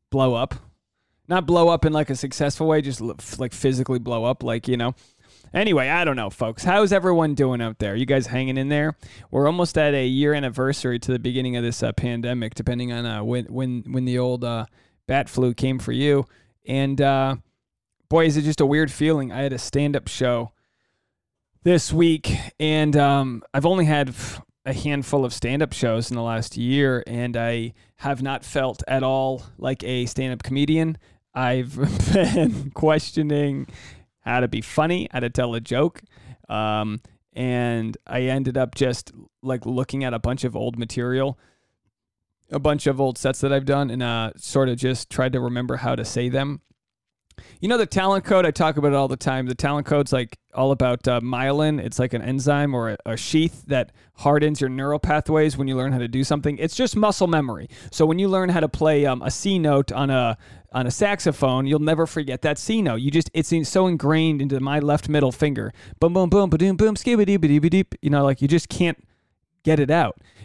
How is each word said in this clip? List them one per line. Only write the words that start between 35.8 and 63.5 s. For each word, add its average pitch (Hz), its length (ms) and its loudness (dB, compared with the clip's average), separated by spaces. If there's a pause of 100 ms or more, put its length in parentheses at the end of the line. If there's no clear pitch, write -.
Um, 107 540 -2 (320)
and 120 640 -4 (100)
I 127 140 -4
ended 131 360 -2
up 127 180 -2
just, 127 360 -2 (300)
like, 127 240 -6
looking 131 380 -4
at 127 100 -4
a 117 60 -6
bunch 123 240 -2
of 120 120 -4
old 117 220 -6
material, 127 600 -2 (1120)
a 147 80 -4
bunch 147 280 0
of 135 140 2
old 131 160 0
sets 135 240 -2
that 139 100 0
I've 139 140 0
done, 139 240 0
and, 123 120 -4
uh, 117 360 -2
sort 135 320 0
of 120 80 -2
just 127 320 -4
tried 127 240 -2
to 127 60 -2
remember 123 380 -4
how 123 180 -2
to 117 100 -6
say 123 240 -2
them. 139 320 -4 (1000)
You 175 60 -2
know 240 100 4
the 220 80 4
talent 190 400 2
code? 185 200 6
I 160 60 4
talk 156 260 2
about 143 160 4
it - 20 4
all 139 120 2
the 131 100 -4
time. 131 300 -2
The 123 80 -4
talent 147 300 -2
code's, 143 280 2
like, 127 240 -2 (160)
all 135 180 2
about, 127 360 0
uh, 123 140 2
myelin. 139 580 0
It's 110 200 -6
like 127 140 0
an 117 80 -4
enzyme 139 520 0
or 113 180 -2
a, 101 140 -6
a 113 120 -6
sheath - 500 -2
that 131 240 -2 (240)
hardens 147 460 2
your 131 80 0
neural 139 300 -4
pathways 151 580 0
when 135 100 -2
you 127 80 -2
learn 127 160 -2
how 127 80 0
to 120 80 -2
do 127 160 -2
something. 147 340 -2
It's 160 180 -4
just 254 200 -2
muscle 208 320 2
memory. 135 420 -2 (220)
So 156 140 4
when 160 140 2
you 196 80 2
learn 185 220 2
how 170 120 2
to 151 80 0
play, 151 360 2
um, 131 160 0
a 131 100 -4
C 196 280 0
note 143 320 2
on 139 180 -2
a, 123 280 2 (340)
on 123 160 -2
a 123 40 0
saxophone, 147 720 0
you'll 147 140 2
never 156 260 2
forget 143 360 -6
that 147 160 0
C 220 240 0
note. 123 160 0
You 135 140 0
just, 156 220 2
it's - 180 0